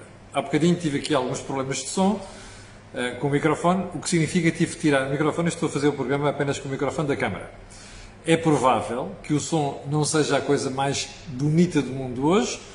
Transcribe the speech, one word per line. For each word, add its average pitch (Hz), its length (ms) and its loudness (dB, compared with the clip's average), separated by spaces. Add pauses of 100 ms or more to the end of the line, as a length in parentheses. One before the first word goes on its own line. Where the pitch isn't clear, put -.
(340)
Há 139 80 0
bocadinho 160 360 2
tive 147 220 -2
aqui - 140 -2
alguns 131 280 0
problemas 135 380 -4
de - 100 -8
som, 196 280 2 (760)
eh, 123 240 -4
com 143 80 -2
o - 20 2
microfone, 156 640 2
o 147 60 -6
que - 100 -6
significa 165 420 2
que - 80 -10
tive 165 180 0
que - 60 -10
tirar 139 220 4
o 139 40 -6
microfone 156 400 0
e - 0 -
estou 156 180 -2
a - 20 -2
fazer 147 200 2
o 143 40 2
programa 143 360 0
apenas 139 280 -2
com 139 120 -8
o - 20 -4
microfone 143 380 -2
da 135 80 0
câmara. 95 340 -4 (760)
É 165 120 4
provável 131 720 2 (100)
que - 120 -2
o 143 80 2
som 147 500 -2
não 151 140 2
seja 143 320 2
a 127 40 2
coisa 135 280 2
mais 135 400 -2 (180)
bonita 151 540 4
do 123 100 -4
mundo 131 340 -4
hoje, 196 320 2 (180)